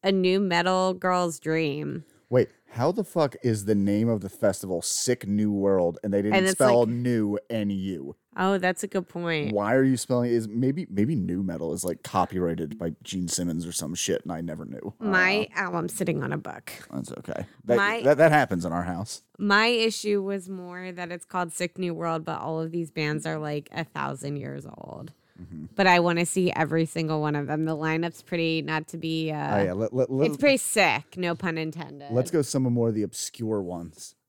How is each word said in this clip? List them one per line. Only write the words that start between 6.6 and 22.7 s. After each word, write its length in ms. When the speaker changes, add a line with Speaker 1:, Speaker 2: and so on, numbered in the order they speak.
Speaker 1:
like 80
Speaker 2:
new 500
N 220
U? 440
Speaker 1:
Oh, 200
that's 260
a 40
good 220
point. 440
Speaker 2:
Why 200
are 100
you 140
spelling, 340
is 160
maybe, 420
maybe 260
new 280
metal 300
is, 100
like, 200
copyrighted 760
by 160
Gene 240
Simmons 380
or 80
some 220
shit 280
and 80
I 80
never 260
knew. 360
I 20
don't 80
Speaker 1:
My 280
Speaker 2:
know. 160
Speaker 1:
album's 380
sitting 300
on 80
a 60
book. 340
Speaker 2:
That's 180
okay. 340
That, 120
Speaker 1:
My 260
Speaker 2:
that, 140
that 140
happens 320
in 80
our 120
house. 400
Speaker 1:
My 300
issue 540
was 260
more 460
that 180
it's 140
called 260
Sick 260
New 160
World, 300
but 160
all 220
of 100